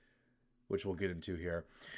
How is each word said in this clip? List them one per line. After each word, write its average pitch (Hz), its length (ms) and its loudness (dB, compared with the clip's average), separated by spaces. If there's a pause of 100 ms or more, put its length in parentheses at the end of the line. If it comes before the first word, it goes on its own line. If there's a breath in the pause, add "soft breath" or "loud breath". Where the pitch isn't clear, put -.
(680)
which 98 180 2
we'll 98 120 2
get 92 160 2
into 87 240 -2
here. 85 280 0 (340 loud breath)